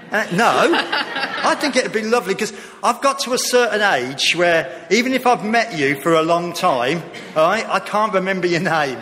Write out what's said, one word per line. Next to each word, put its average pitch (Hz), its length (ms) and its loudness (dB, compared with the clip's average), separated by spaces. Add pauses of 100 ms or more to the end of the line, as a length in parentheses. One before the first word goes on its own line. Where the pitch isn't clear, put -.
(100)
Uh, 208 220 -2
no. 190 400 4
I - 840 -2
think 285 180 -2
it'd 202 160 -2
be 220 100 -2
lovely, 220 320 0
'cause 202 180 -6 (300)
I've 233 180 0
got 269 200 0
to 233 140 -4
a 233 40 0
certain 220 440 2
age 139 540 0
where 170 540 0
even 233 220 2
if 254 140 0
I've 220 180 2
met 220 300 0
you 143 280 0
for 165 120 2
a 160 80 4
long 170 300 0
time, 156 500 0 (340)
all 156 100 4
right, 208 220 0
I 190 120 0
can't 208 340 -2
remember 190 320 0
your 170 140 0
name 156 420 0